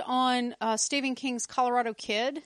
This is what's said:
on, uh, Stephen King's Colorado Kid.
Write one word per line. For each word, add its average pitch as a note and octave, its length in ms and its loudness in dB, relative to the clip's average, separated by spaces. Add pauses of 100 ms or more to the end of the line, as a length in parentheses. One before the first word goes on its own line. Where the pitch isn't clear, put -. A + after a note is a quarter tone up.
on, B3 560 2
uh, A3 160 0
Stephen C4 380 0
King's B3 320 -4
Colorado B3 460 2
Kid. B3+ 520 -2